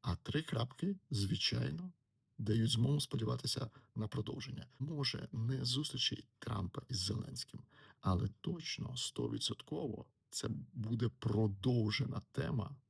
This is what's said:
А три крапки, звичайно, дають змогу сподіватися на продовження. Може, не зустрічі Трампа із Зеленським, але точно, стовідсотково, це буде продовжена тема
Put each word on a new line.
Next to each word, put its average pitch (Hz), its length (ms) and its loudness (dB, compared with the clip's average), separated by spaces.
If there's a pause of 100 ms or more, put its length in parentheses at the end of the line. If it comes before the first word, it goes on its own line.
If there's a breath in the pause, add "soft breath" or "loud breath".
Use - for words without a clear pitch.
А 87 100 2
три - 260 0
крапки, 165 540 0 (140)
звичайно, 127 800 2 (460)
дають 110 320 6
змогу 135 300 4
сподіватися 117 720 -2 (240 loud breath)
на 107 140 -2
продовження. - 580 -6 (120 loud breath)
Може, 143 540 -2
не 123 320 0
зустрічі 123 600 0 (140)
Трампа - 500 -4
із 113 100 -4
Зеленським, - 640 -4 (400 loud breath)
але 92 280 2 (120)
точно, 165 560 -4
стовідсотково, - 1120 -4 (240)
це - 180 -4 (240)
буде 117 460 0
продовжена 110 1040 2 (100)
тема 135 440 0 (140)